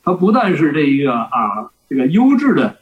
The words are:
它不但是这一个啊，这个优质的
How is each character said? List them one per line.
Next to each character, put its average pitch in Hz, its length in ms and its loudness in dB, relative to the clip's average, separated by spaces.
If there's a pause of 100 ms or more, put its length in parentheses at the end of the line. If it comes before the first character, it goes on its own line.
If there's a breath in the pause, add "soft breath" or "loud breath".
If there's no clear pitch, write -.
它 180 100 -2
不 185 200 2
但 214 220 2
是 147 180 0
这 156 80 -2
一 139 220 2
个 127 120 0
啊， 113 560 -4 (180)
这 131 80 -4
个 127 120 0
优 254 280 2
质 269 180 0
的 - 280 -2